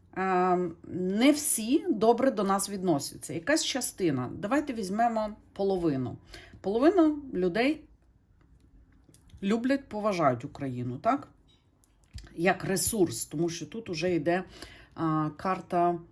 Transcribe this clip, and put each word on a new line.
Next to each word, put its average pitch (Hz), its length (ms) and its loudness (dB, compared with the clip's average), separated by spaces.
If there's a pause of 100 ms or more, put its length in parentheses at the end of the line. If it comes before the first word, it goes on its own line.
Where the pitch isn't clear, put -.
(160)
е, 185 420 2 (300)
не 196 440 2
всі 269 560 2
добре 240 420 4
до 208 140 -2
нас 196 260 0
відносяться. 180 640 -2
Якась 311 300 0
частина. 156 720 -2
Давайте 269 380 -2
візьмемо 214 640 -2 (160)
половину. 165 640 0 (440)
Половина 302 560 4 (180)
людей 208 500 0 (1600)
люблять, 233 460 0
поважають 170 560 0
Україну, 127 540 -6
так? 277 300 0 (1080)
Як 180 280 2
ресурс, 185 600 0
тому 165 220 -2
що 160 180 -8
тут 226 240 -12
уже 175 240 -2
йде, 175 300 0 (500)
а, 156 420 0
карта, 175 600 0 (140)